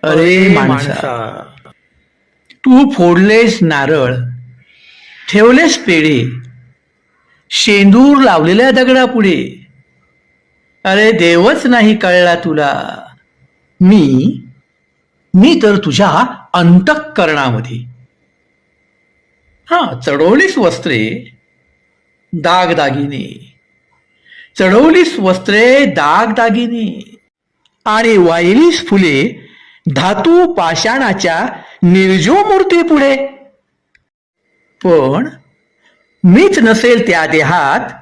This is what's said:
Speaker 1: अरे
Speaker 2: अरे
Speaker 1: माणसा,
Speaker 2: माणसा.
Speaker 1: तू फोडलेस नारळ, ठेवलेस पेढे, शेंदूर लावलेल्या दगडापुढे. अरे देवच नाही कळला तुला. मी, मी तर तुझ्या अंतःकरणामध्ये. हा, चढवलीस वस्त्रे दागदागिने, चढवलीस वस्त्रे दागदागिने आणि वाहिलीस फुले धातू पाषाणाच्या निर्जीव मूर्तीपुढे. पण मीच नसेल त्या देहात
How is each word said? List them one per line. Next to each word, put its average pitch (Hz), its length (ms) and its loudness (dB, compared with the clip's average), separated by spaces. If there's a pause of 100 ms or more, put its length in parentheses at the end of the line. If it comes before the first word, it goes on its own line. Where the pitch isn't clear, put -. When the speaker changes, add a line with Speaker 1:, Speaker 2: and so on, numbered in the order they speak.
Speaker 1:
अरे 156 80 -2
Speaker 2:
अरे 180 420 2
Speaker 1:
माणसा, 139 380 -2
Speaker 2:
माणसा. 120 520 -10 (1080)
Speaker 1:
तू 262 360 4
फोडलेस 196 720 2
नारळ, 143 540 -2 (1160)
ठेवलेस 254 460 2
पेढे, 151 520 -2 (1200)
शेंदूर 226 760 4
लावलेल्या 196 480 2
दगडापुढे. 240 960 -2 (1160)
अरे 202 260 0
देवच 175 540 0
नाही 220 300 2
कळला 180 400 0
तुला. 151 640 -6 (840)
मी, 170 580 2 (920)
मी 247 300 4
तर 208 140 2
तुझ्या 180 580 -2 (180)
अंतःकरणामध्ये. 170 1200 0 (1900)
हा, 269 360 -4
चढवलीस 202 520 0
वस्त्रे 123 720 -4 (1000)
दागदागिने, 147 1200 -4 (1080)
चढवलीस 277 600 2
वस्त्रे 214 680 0
दागदागिने 220 1300 -4 (680)
आणि 226 320 0
वाहिलीस 185 680 2
फुले 175 640 -2 (460)
धातू 330 580 0
पाषाणाच्या 190 960 -4 (360)
निर्जीव 190 500 2
मूर्तीपुढे. 339 800 0 (1700)
पण 165 460 0 (960)
मीच 330 360 4
नसेल 226 520 0
त्या 160 140 -2
देहात 156 540 -2 (220)